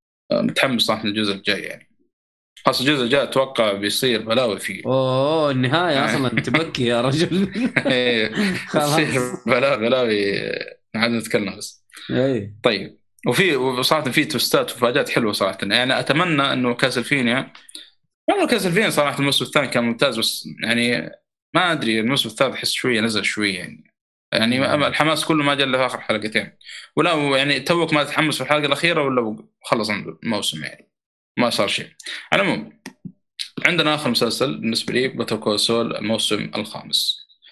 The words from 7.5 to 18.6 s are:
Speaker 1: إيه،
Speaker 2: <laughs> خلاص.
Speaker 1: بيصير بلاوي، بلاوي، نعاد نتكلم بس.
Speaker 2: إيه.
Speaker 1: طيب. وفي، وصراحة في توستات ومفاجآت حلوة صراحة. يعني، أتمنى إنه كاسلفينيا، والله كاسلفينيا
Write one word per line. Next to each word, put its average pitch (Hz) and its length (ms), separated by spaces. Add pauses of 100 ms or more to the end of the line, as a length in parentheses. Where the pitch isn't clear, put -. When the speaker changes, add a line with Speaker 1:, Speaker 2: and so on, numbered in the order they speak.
Speaker 1:
إيه، 233 480 (160)
Speaker 2:
<laughs> - 200
خلاص. 147 260
Speaker 1:
بيصير 139 260 (240)
بلاوي، 127 320
بلاوي، 107 640 (540)
نعاد 113 160
نتكلم 107 460
بس. - 280 (260)
Speaker 2:
إيه. 123 520
Speaker 1:
طيب. 95 360 (280)
وفي، 165 280
وصراحة 131 560
في 147 140
توستات 127 460
ومفاجآت 123 380
حلوة 113 240
صراحة. 95 300
يعني، 120 360
أتمنى 139 540
إنه 123 200
كاسلفينيا، 123 800 (760)
والله 370 180
كاسلفينيا 190 420